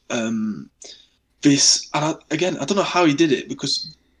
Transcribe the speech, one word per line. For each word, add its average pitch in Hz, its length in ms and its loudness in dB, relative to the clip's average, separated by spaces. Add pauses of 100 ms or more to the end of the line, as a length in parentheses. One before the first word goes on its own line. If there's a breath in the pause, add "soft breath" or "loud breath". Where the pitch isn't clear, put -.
um, 110 600 -6 (720 loud breath)
this, - 520 4
and 151 120 0
I, 156 100 -2 (160)
again, 160 260 -2
I - 80 -6
don't 202 120 0
know 180 60 2
how 175 220 2
he 147 80 6
did 156 180 2
it, - 180 0
because - 460 -4 (240)